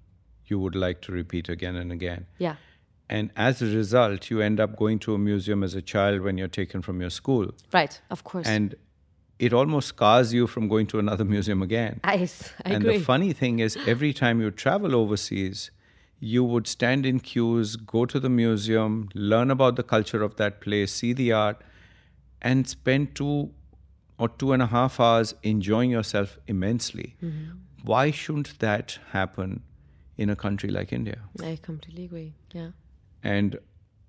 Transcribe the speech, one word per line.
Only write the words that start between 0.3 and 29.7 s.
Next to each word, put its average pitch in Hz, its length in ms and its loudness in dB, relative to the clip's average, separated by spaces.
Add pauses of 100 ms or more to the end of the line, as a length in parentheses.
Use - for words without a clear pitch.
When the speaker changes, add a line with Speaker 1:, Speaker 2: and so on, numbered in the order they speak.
Speaker 1:
you 104 100 -2
would 95 160 -2
like 90 280 -2
to - 100 -14
repeat 85 360 -4
again 90 280 -6
and 87 160 -8
again. 87 340 -8 (140)
Speaker 2:
Yeah. 165 160 -4 (520)
Speaker 1:
And 107 280 -4
as 123 260 0
a 117 60 0
result, 107 640 2
you 110 100 0
end 104 180 2
up 107 160 0
going 110 240 0
to 110 140 -4
a 101 60 0
museum 101 440 0
as 90 120 -4
a 92 80 -6
child 101 380 2
when 95 180 -2
you're 95 80 -4
taken 92 340 -6
from 92 200 -6
your 87 100 -4
school. 110 400 0 (200)
Speaker 2:
Right, 165 380 0
of - 140 -10
course. 175 240 -6
Speaker 1:
And 104 260 0 (640)
it 120 160 2
almost 139 360 2
scars 113 440 6
you 120 140 2
from 110 200 -4
going 107 200 2
to 110 100 -4
another 104 280 0
<laughs> 101 100 2
museum 98 260 0
again. 110 420 -2
Speaker 2:
I 196 140 2
s-, - 340 -6 (140)
I 190 80 -2
Speaker 1:
And 208 100 0
Speaker 2:
agree. 220 140 4
Speaker 1:
the 175 80 -2
funny 156 260 2
thing 120 280 0
is, 110 260 0
every 131 260 2
time 117 300 2
you 107 80 0
travel 151 460 0
overseas, 101 720 0 (500)
you 120 240 0
would 120 220 2
stand 131 400 0
in 127 140 0
queues, 117 560 0
go 113 320 0
to 139 120 -4
the 131 100 0
museum, 110 840 2
learn 110 380 2
about 131 240 4
the 120 80 -2
culture 110 400 0
of 104 140 -4
that 104 240 -2
place, 101 300 0
see 120 220 -2
the 123 180 0
art, 104 300 2 (800)
and 127 260 2
spend 139 480 0
two 143 360 -2 (680)
or 113 120 0
two 135 240 0
and 127 80 4
a 120 60 4
half 123 320 2
hours 117 340 4 (100)
enjoying 107 480 2
yourself 107 460 -2 (100)
immensely. 107 720 -4
Speaker 2:
Mm-hmm. 156 300 -10 (320)
Speaker 1:
Why 131 280 4
shouldn't - 480 -6
that 107 380 0 (140)
happen 95 500 -4 (560)